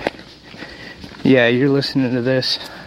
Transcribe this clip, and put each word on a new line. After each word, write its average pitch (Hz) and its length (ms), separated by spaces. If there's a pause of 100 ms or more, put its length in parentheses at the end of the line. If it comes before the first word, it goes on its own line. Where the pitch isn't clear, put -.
(1200)
yeah, 127 240
you're 123 220
listening 135 420
to 127 80
this 127 400 (260)